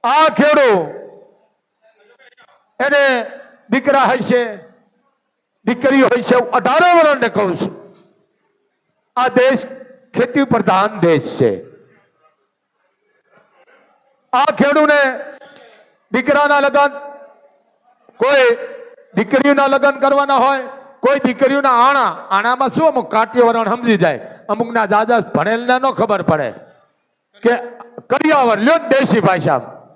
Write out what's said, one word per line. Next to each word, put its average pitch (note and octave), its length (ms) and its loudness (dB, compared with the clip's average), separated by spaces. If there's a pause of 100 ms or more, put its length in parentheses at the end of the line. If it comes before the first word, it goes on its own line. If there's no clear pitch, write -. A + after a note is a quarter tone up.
આ D4 320 2
ખેડૂત, C4 520 2 (1900)
એને C#4+ 240 0 (640)
દીકરા C4+ 380 2
હોય B3+ 220 0
છે, B3 120 2 (1200)
દીકરી C4 380 2
હોય A#3+ 200 0
છે, B3 140 2 (200)
અઢારે D4 380 2
વર્ષને C#4+ 340 2
કહું G3 280 -2
છું, - 180 -8 (1400)
આ B3 120 0
દેશ B3+ 340 2 (500)
ખેતી C4 340 -2
પ્રધાન G3+ 520 0
દેશ E3 380 0
છે. A#2 140 2 (2750)
આ C#4+ 160 2 (100)
ખેડૂને D4 400 4 (1120)
દીકરાના C#4+ 500 0
લગ્ન, C#4+ 320 2 (1300)
કોઈ C4 260 2 (680)
દીકરીઓના C#4 580 2
લગ્ન C#4 260 0
કરવાના C#4 400 0
હોય, C4 240 0 (360)
કોઈ F4+ 260 0
દીકરીઓના C4 560 0
આણા, B3+ 300 2 (180)
આણામાં A#3+ 420 -2
શું D#4+ 160 0
અમુક C4 240 -2
કાટિયો A#3 380 2
વરણ A3+ 240 -2
સમજી A#3+ 240 0
જાય, D#3 240 0 (260)
અમુકના A3+ 400 -4
દાદા A3 320 0 (160)
ભણેલને A#3 400 -2
ન C4 160 -2
ખબર G3+ 320 -2
પડે D3+ 260 -2 (960)
કે A#3+ 100 4 (540)
કરિયાવર C4+ 520 2
લ્યો D#4 200 2
ને E4 100 -8
દેશી A#3+ 380 0
ભાષામાં D#3 500 -2 (180)